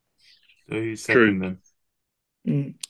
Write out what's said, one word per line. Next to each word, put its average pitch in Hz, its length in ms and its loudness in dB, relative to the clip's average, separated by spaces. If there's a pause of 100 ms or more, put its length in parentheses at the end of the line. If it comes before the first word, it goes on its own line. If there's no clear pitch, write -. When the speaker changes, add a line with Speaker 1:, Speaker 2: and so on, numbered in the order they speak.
(680)
Speaker 1:
So 104 60 -8
who's 110 280 -6
Speaker 2:
True. 113 240 4
Speaker 1:
second 98 120 2
then? 92 180 -6 (880)
Speaker 3:
Mm. 139 280 -2 (140)